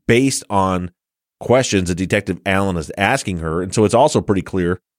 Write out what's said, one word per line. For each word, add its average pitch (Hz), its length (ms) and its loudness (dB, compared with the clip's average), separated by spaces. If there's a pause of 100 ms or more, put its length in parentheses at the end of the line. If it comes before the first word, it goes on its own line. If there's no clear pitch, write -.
based 131 440 2
on 92 400 0 (500)
questions 107 480 2
that 90 60 0
Detective 92 500 -2
Allen 98 320 0
is 78 220 -8
asking 101 400 -2
her. 80 240 -4
And 92 120 -8
so 110 120 4
it's 98 80 0
also 127 260 4
pretty 95 220 0
clear. 90 360 -2 (200)